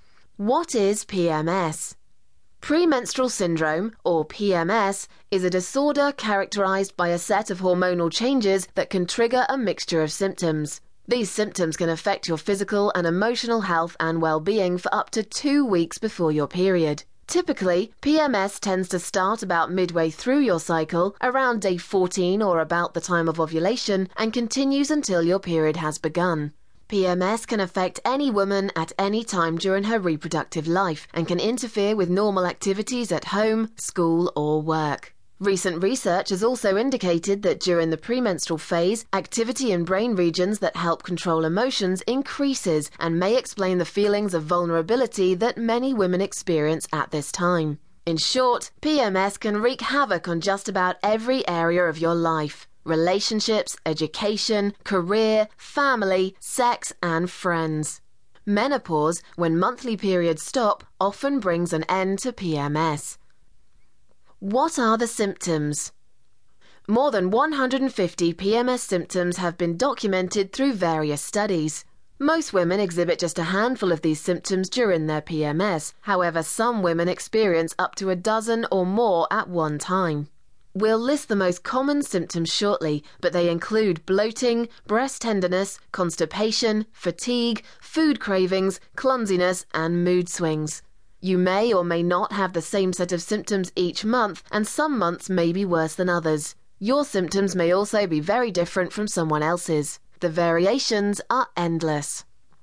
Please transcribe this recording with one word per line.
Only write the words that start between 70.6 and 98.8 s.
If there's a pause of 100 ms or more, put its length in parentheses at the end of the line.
various
studies. (320)
Most
women
exhibit
just
a
handful
of
these
symptoms
during
their
P
M
S.
However,
some
women
experience
up
to
a
dozen
or
more
at
one
time. (460)
We'll
list
the
most
common
symptoms
shortly, (160)
but
they
include
bloating, (180)
breast
tenderness, (140)
constipation,
fatigue, (160)
food
cravings, (160)
clumsiness,
and
mood
swings. (420)
You
may
or
may
not
have
the
same
set
of
symptoms
each
month, (100)
and
some
months
may
be
worse
than
others. (240)
Your
symptoms
may
also
be
very
different